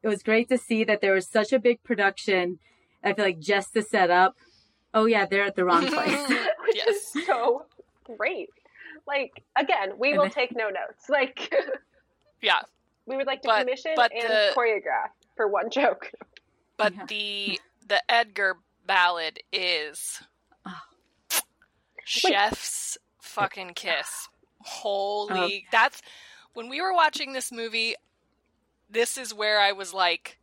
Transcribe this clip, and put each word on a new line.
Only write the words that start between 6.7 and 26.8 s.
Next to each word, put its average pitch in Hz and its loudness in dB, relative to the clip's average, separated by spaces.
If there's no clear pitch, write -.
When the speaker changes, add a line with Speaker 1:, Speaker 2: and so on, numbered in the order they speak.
Speaker 2:
Yes. - 0
Speaker 3:
is 330 -4
so 247 0
great. 247 -6
Like, 277 -4
again, 208 0
we 262 2
Speaker 1:
And 294 2
Speaker 3:
will 285 6
Speaker 1:
then - -4
Speaker 3:
take 247 -2
no 220 -2
notes. - -8
Like, 262 -2
<laughs> - -20
Speaker 2:
Yeah. 196 2
Speaker 3:
we 262 -6
would 269 -2
like 269 -4
to 262 -2
Speaker 2:
But, 220 4
Speaker 3:
commission 269 -4
Speaker 2:
but 240 4
Speaker 3:
and 233 -6
Speaker 2:
the 214 2
Speaker 3:
choreograph 196 0
for 214 0
one 196 0
joke. - 0
Speaker 2:
But 208 0
Speaker 1:
Yeah. 185 -14
Speaker 2:
the, 202 -6
the - 0
Edgar 202 0
ballad 175 2
is 170 -4
Speaker 1:
Oh. 185 -14
Speaker 2:
chef's - -2
fucking 190 -6
kiss. - -6
Holy, 202 -4
Speaker 1:
Oh. - -20
Speaker 2:
that's, 226 4
when 233 -12
we 277 -8